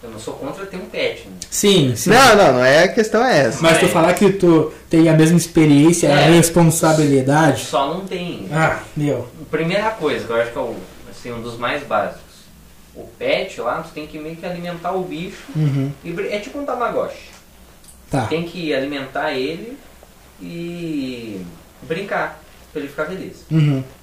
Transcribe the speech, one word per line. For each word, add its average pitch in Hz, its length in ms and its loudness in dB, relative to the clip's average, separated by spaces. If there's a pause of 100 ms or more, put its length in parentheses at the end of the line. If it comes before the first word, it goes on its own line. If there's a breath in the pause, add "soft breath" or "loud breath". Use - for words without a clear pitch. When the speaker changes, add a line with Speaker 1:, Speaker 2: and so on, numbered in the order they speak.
Speaker 1:
eu 117 60 -16
não 110 100 -16
sou - 160 -10
contra - 300 -12
ter 185 120 -12
um 208 80 -10
pet, - 420 -6
né? 185 60 -18 (180)
Speaker 2:
Sim, 170 440 2
sim. - 140 -4
Speaker 3:
Não, 240 260 8
não, 185 180 6
não 123 120 4
é, 143 180 6
a 185 40 2
questão 220 360 0
é 175 240 2
essa. 131 140 -4
Speaker 2:
Mas 165 160 4
tu 170 60 2
Speaker 1:
Mas 180 100 2
Speaker 2:
falar 170 200 2
que 190 200 4
tu 165 380 4 (180 loud breath)
tem 165 200 6
a 156 40 4
mesma 160 240 6
experiência, 156 760 4
a 143 80 4
Speaker 1:
É. - 100 4
Speaker 2:
responsabilidade. 156 1300 4
Speaker 1:
Só 147 280 -2
não 190 120 -8
tem. 170 460 -8
Speaker 2:
Ah, 156 280 -2 (160)
meu. 139 320 -4 (240)
Speaker 1:
Primeira 180 400 -2
coisa, 120 340 -4
que 110 60 -8
eu 117 100 0
acho - 100 -4
que - 60 -12
é 131 40 -6
o, 113 140 -6 (340)
assim, - 220 -14
um 117 100 -10
dos 117 160 -12
mais 135 260 -6
básicos. 101 420 -6 (720)
O - 80 -16 (160)
pet 139 420 -4
lá, 120 220 -6
tu - 100 -16
tem 151 140 -14
que 156 100 -16
meio 156 180 -12
que 165 100 -16
alimentar 175 480 -10
o 185 100 -4
bicho. 165 400 -12 (120)
Speaker 2:
Uhum. 139 360 -2 (120)
Speaker 1:
E 170 80 -12
br-, 196 200 -6
é 208 80 -4
tipo 262 180 -14
um 285 80 -8
Tamagotchi. - 640 -6 (800)
Speaker 2:
Tá. 127 160 -2
Speaker 1:
Tem 160 180 -4
que 170 300 -6
alimentar 139 600 -6
ele 170 440 -8 (640)
e 151 1040 -10 (380)
brincar, 165 580 -6 (300)
pra 151 100 -8
ele 139 80 -10
ficar 156 160 -6
feliz. 185 460 -12
Speaker 2:
Uhum. 147 320 2 (200)